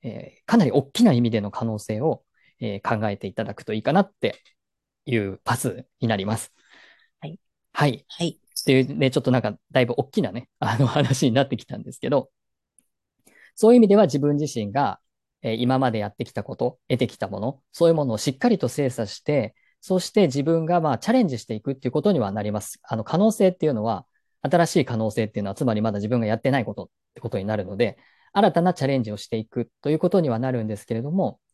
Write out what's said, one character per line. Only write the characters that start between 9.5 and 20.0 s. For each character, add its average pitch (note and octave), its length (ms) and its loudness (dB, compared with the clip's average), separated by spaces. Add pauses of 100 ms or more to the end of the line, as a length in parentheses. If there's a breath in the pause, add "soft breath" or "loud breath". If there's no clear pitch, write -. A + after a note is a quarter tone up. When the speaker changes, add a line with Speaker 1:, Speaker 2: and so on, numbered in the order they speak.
Speaker 1:
だ C3+ 100 2
い A#2+ 40 4
ぶ A#2+ 100 -6
大 A#2+ 100 -2
き - 160 -4
な G#2 100 -2
ね、 - 180 -12 (100)
あ A2 180 -2
の、 C3 100 2
話 C#3 400 0
に A#2 40 2
な C3+ 120 2
っ - 40 -2
て B2 80 -4
き - 100 -14
た G#2+ 120 -12
ん A2 60 -12
で - 100 -16
す - 60 -20
け B2+ 100 -6
ど、 C3 220 -2 (1200 soft breath)
そ A3 140 6
う - 40 10
い - 20 10
う - 20 10
意 - 40 10
味 G#3+ 80 8
で G3+ 60 8
は G#3 100 8
自 C#3 140 -2
分 D3 160 2
自 D3 180 -2
身 G#2 180 -4
が、 A#2 280 -2 (420)
え A2+ 100 -4
ー、 A2+ 40 -2
今 B2 240 0
ま B2+ 120 2
で A2 80 -4
や G2+ 80 -4
っ - 80 -12
て A#2 100 -6
き - 80 -20
た G2+ 100 -8
こ - 140 -12
と、 B2 220 -4 (100)
得 B2 100 0
て B2+ 80 2
き - 80 -12
た G2 140 -6
も G2+ 100 -8
の、 A2+ 220 -6 (100)
そ E3+ 140 0
う - 20 6
い E3 40 6
う E3 40 4
も D3+ 80 0
の A#2 120 -2
を - 20 -4
し C#3+ 140 -2
っ C3 60 -8
か B3 120 0
り G3+ 80 4
と C3 100 -2
精 C3+ 220 -2
査 A#2 160 -6
し - 160 -16
て、 C#3+ 340 -2 (260)
そ F#3 180 -2
し - 120 -8